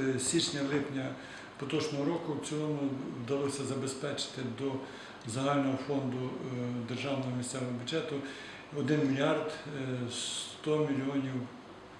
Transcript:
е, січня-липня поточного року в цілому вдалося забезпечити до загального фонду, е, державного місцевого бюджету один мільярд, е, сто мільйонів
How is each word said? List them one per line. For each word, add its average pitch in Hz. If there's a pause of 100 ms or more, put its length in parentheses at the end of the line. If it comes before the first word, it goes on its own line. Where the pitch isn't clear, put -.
е, 131
січня-липня 139 (500)
поточного 143
року 160
в -
цілому 151 (340)
вдалося 139
забезпечити 135 (180)
до 139 (540)
загального 135
фонду, 131
е, 127 (400)
державного 127
місцевого 123 (100)
бюджету 151 (600)
один 139
мільярд, 156
е, 131
сто -
мільйонів 139 (640)